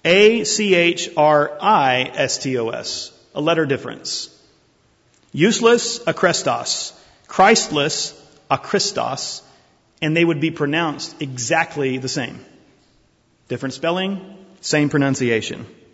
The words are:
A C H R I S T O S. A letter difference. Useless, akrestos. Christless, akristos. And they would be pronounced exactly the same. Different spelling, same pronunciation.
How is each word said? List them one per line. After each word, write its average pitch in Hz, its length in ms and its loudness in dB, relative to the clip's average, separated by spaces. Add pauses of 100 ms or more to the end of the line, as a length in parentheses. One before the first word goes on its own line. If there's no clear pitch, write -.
A 214 400 6
C 208 320 0
H 170 400 2
R 151 460 4
I 131 520 2
S 135 260 -2
T 131 180 -4
O 113 120 -2
S. - 420 -10 (220)
A 147 80 -6
letter 160 240 2
difference. - 640 -6 (1000)
Useless, 233 680 2
akrestos. - 920 -2 (340)
Christless, 180 880 2 (360)
akristos. - 920 -4 (600)
And 156 160 0
they 170 80 6
would 165 140 0
be 160 100 0
pronounced 156 720 -4
exactly 135 760 -2
the 131 100 -8
same. 127 320 -8 (1080)
Different 127 260 -6
spelling, 185 640 -4 (240)
same 147 280 2
pronunciation. 131 760 0 (260)